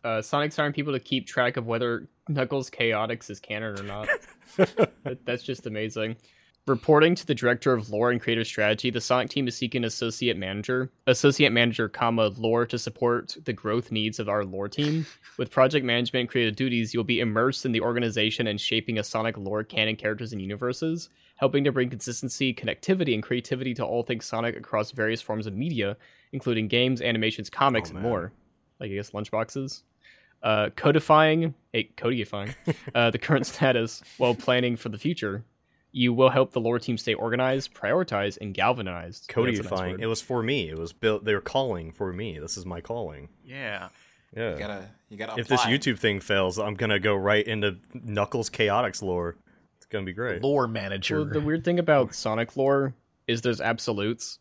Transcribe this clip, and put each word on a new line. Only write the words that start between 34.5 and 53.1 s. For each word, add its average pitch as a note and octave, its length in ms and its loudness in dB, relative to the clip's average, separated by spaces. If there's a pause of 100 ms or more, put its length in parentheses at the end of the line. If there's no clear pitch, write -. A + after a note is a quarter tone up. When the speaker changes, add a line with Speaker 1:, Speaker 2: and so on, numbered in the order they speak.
Speaker 1:
for A#2 140 -8
the G#2 80 -10
future. A2+ 460 -4 (480)
You B2 200 4
will C3 160 8
help C3 240 4
the B2 80 0
lore A#2 180 0
team A2+ 200 -2
stay A2+ 160 -2
organized, B2+ 580 -2
prioritized, G#2 680 -2
and G#2 100 -8
galvanized. F#2 760 -4
That's - 100 -6
a - 20 2
nice A#2+ 200 2
Speaker 2:
Codifying. F#2 320 -4
Speaker 1:
word. F#2+ 100 -6
Speaker 2:
It A2+ 40 -4
was A2 140 -2
for B2 220 -2
me. A2+ 260 -2
It D#2+ 80 -10
was E2 160 -8
built. G#2+ 320 0
They G#2+ 100 0
were G2 60 -2
calling G2+ 500 -4
for F#2 220 -6
me. F#2 260 -8
This D#2+ 200 -8
is F2+ 80 -12
my F2 160 -8
calling. D#2+ 480 -8 (160)
Speaker 3:
Yeah. G#2+ 420 -8 (480)
Speaker 2:
Yeah. A2 160 -4
Speaker 4:
You D2+ 60 -6
gotta, G2+ 300 -10 (200)
you G#2+ 80 -18
gotta A2 240 -8
Speaker 2:
If A2 80 -6
this B2+ 140 4
Speaker 4:
apply. A#2 100 4
Speaker 2:
YouTube C3+ 260 0
thing G2+ 220 0
fails, F#2+ 380 2
I'm G#2 160 -2
gonna G#2 260 2
go G2+ 160 2
right G2+ 300 4
into G#2 320 -2 (160)
Knuckles G#2+ 560 -2
Chaotix G#2+ 520 0
lore. F2 340 -4 (420)
It's - 80 -20
gonna G2+ 180 -6
be F#2 80 -6
great. G#2 300 -6
Speaker 3:
Lore C3+ 260 2
manager. G#2 540 -4
Speaker 1:
Well, D3 100 -4
the D3+ 80 0
weird D#3 240 -2
thing F3 140 2
about D3+ 360 4
Sonic A2+ 440 -2
lore C3+ 360 2 (320)